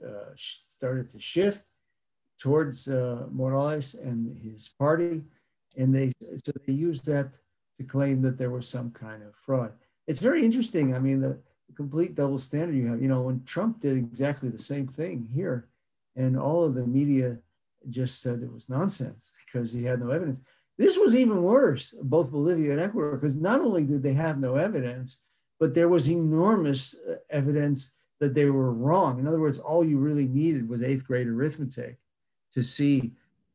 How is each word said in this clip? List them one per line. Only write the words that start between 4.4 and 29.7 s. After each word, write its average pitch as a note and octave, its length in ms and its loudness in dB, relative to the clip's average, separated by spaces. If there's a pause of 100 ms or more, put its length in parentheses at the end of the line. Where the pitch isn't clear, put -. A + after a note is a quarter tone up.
party, D#3+ 560 0 (540)
and C3 160 4
they, C3+ 180 2 (240)
so C#3+ 160 -8 (140)
they C3 80 -2
used D3+ 320 -2
that C#3+ 320 -2 (400)
to C3+ 60 -14
claim C3+ 380 0
that C3 160 0
there B2+ 140 -4
was B2 160 -6
some B2 240 -6
kind A2 320 -16
of G#2 120 -20
fraud. B2 380 -2 (340)
It's D#3 120 -2
very C#4+ 240 4
interesting. A3+ 500 2
I B2+ 60 -2
mean, C3+ 200 2
the C3+ 180 -2 (380)
complete D3 400 -4
double C#3 220 0
standard D3+ 380 -4
you B2 120 0
have. A#2 140 -2
You C3+ 80 2
know, C3 120 2
when C3 220 -4
Trump A3+ 380 -4
did C3+ 160 0
exactly C3 520 -4
the A2+ 80 -6
same C#3 300 -4
thing C3 460 -8
here, C#3+ 360 -4 (460)
and C3 220 0
all D#3 280 0
of C#3+ 80 0
the B2 140 -2
media C3 500 2 (520)
just B2+ 320 -4
said B2 200 -4
it A#2+ 100 -10
was A#2 180 -16
nonsense C3+ 640 -4 (120)
because A#2+ 280 -6
he A#2+ 100 -4
had B2 160 0
no A#2+ 120 -4
evidence. D3 300 -2 (360)
This F4+ 200 4
was E4 180 6
even A3 260 6
worse, F#3+ 520 4 (100)
both C#3+ 280 2
Bolivia D3+ 400 0
and C#3+ 80 0
Ecuador, E3+ 380 -2
'cause C#3+ 180 0
not G3 260 2
only F#3+ 240 2
did C#3 180 0
they C#3 100 0
have D#3 260 0
no C3 160 0
evidence, B2+ 680 -4 (380)
but D#3+ 140 2
there E3+ 160 6
was D#3 200 4
enormous, E3 920 2
uh, - 160 -8 (140)
evidence D3 640 0 (280)
that C#3+ 140 0
they C#3+ 160 6
were C3 240 2
wrong. C3+ 460 2
In C3+ 80 -2
other D#3+ 120 2
words, D3 180 0
all E3 280 2